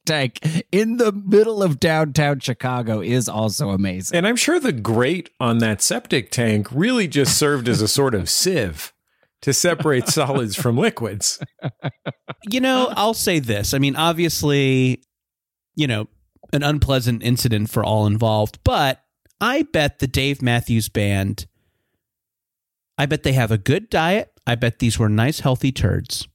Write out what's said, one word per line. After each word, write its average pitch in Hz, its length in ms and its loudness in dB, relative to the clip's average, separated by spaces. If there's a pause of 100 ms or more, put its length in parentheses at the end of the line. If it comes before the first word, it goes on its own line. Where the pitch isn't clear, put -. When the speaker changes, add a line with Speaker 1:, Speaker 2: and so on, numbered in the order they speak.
Speaker 1:
tank 143 340 -2 (320)
in 220 260 0
the 226 160 4
middle 202 500 2
of 151 160 0
downtown 151 600 0
Chicago 120 640 -4
is 117 280 0
also 107 400 -2
amazing. 95 480 -2
Speaker 2:
And 175 100 0
I'm 240 80 0
sure 330 240 0
the 269 140 -2
grate 120 560 0 (100)
on 117 200 2
that 110 220 0
septic 170 500 -2
tank 107 400 0
really 202 360 0
just 139 300 2
served 143 320 0
as 110 120 2
a 107 60 0
sort 135 260 2
of 90 160 -2
sieve 117 640 -2 (480)
to 139 120 0
separate 147 540 0
solids 135 480 -2
from 120 220 0
liquids. 113 640 -2 (1120)
Speaker 3:
You 240 100 -2
know, 254 360 2
I'll 214 200 0
say 175 240 0
this. 110 340 -2
I 139 60 0
mean, 139 160 2
obviously, 143 1080 0 (720)
you 151 120 0
know, 113 200 -2 (460)
an 143 100 0
unpleasant 127 600 0
incident 113 460 0
for 110 140 -2
all 107 220 2
involved, 107 580 0
but 156 380 2 (380)
I 262 240 0
bet 151 360 -2
the 139 80 -2
Dave 139 340 -2
Matthews 120 480 0
Band, 101 580 -2 (1500)
I 143 100 0
bet 147 160 -2
they 139 100 2
have 120 180 2
a 110 60 2
good 156 320 0
diet. 185 420 0 (140)
I 117 100 0
bet 117 240 -2
these 117 200 0
were 110 100 2
nice, 113 300 0
healthy 135 320 0
turds. - 640 -2